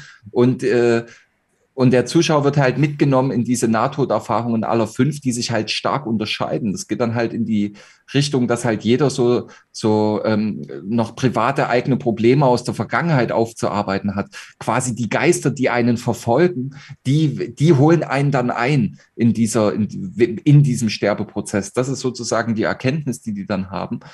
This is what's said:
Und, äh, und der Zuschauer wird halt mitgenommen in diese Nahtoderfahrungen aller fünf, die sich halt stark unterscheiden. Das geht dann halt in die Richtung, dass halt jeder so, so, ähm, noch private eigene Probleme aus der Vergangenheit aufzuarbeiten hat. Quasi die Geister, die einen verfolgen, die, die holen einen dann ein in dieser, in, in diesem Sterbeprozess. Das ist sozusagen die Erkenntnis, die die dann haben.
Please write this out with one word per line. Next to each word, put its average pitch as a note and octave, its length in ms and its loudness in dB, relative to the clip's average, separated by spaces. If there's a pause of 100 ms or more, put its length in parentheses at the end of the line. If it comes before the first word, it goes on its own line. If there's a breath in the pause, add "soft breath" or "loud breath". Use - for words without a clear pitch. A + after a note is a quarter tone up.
(320 loud breath)
Und, B2 320 2
äh, A#2 420 2 (680 loud breath)
und B2+ 180 4
der B2 140 4
Zuschauer D#3+ 360 2
wird C#3 140 2
halt C3 220 2
mitgenommen C#3 520 2
in A#2 140 0
diese A#2+ 240 0
Nahtoderfahrungen A2+ 960 0
aller A2 240 0
fünf, C#3+ 320 -2
die C3 120 -2
sich A#2+ 200 -6
halt G#2+ 180 -2
stark B2+ 360 -4
unterscheiden. G#2+ 680 -2
Das - 160 -8
geht G#2+ 120 -4
dann A#2 140 -2
halt A#2 180 -2
in A2+ 120 -4
die G#2 300 -2 (380 loud breath)
Richtung, C#3 340 0
dass A#2+ 200 -2
halt A2 180 0
jeder C3 240 4
so, A#2+ 400 0 (240 loud breath)
so, G#2+ 540 0
ähm, G#2+ 340 0 (240)
noch G#2+ 320 -2
private A#2+ 540 0
eigene B2 260 0
Probleme A#2 480 2
aus B2 180 2
der A2 120 -6
Vergangenheit B2+ 580 0
aufzuarbeiten G2+ 840 -2
hat. G2 140 -4 (320 loud breath)
Quasi B2 340 -2
die A2+ 140 -4
Geister, D3 420 2
die B2 200 -2
einen A#2+ 260 2
verfolgen, B2+ 800 -2 (300 loud breath)
die, C3 480 0
die D#3+ 180 4
holen D3+ 300 4
einen C#3+ 280 -2
dann B2 200 0
ein A#2+ 480 0 (180 loud breath)
in A#2 160 2
dieser, G#2+ 400 0
in, G#2 140 -2
in A2 760 2
diesem A#2 280 0
Sterbeprozess. G#2 840 -4
Das B2+ 160 -2
ist C3 120 -4
sozusagen A#2 540 -2
die G#2 100 0
Erkenntnis, C3 580 -2
die A2+ 100 -6
die G2 140 -8
dann F#2 240 -4
haben. F#2+ 300 -8 (140)